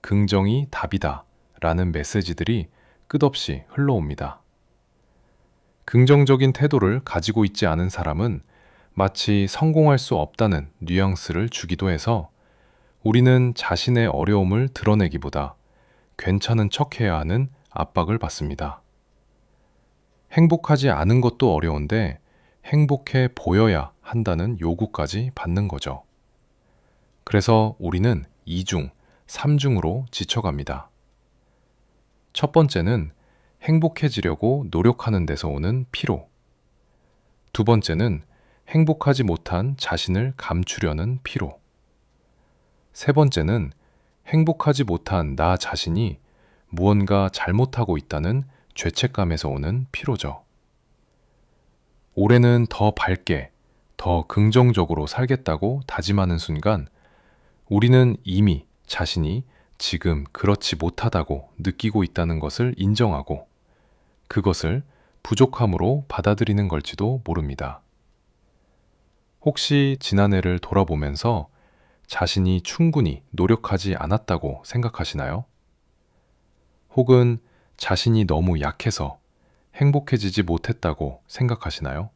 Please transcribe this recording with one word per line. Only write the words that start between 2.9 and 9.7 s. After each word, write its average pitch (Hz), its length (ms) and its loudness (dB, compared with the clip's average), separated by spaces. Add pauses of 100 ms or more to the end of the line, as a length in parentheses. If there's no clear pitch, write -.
끝없이 139 640 -2
흘러옵니다. 104 680 -4 (1500)
긍정적인 131 680 6
태도를 131 500 2
가지고 107 400 0
있지 101 220 0
않은 85 240 0
사람은 85 520 -4 (520)
마치 98 540 0
성공할 151 500 4